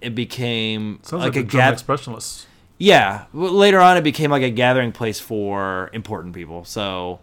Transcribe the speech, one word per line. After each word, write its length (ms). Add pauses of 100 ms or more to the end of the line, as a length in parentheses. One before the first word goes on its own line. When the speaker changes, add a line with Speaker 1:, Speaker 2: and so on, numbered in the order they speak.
Speaker 1:
it 120
became, 920
Speaker 2:
Sounds 200
Speaker 1:
like, 120
Speaker 2:
like 20
Speaker 1:
a 20
Speaker 2:
a 100
German 260
Speaker 1:
gath- 120
Speaker 2:
expressionist. 580 (360)
Speaker 1:
Yeah, 520
w-, 180
later 300
on 160
it 80
became, 260
like, 120
a 60
gathering 440
place 260
for 720
important 420
people. 300
So 600